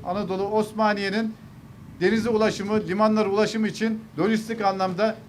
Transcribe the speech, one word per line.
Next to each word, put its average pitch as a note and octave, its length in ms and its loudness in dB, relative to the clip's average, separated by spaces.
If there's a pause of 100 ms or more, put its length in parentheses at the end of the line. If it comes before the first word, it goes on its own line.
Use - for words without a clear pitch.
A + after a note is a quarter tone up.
Anadolu, F#3+ 400 -4
Osmaniye'nin G#3+ 880 0 (680)
denize G#3+ 280 2
ulaşımı, G#3+ 520 2
limanlara G#3 480 2
ulaşımı G#3+ 400 2
için A3 360 -2 (140)
lojistik A3 420 0
anlamda F#3+ 560 0 (120)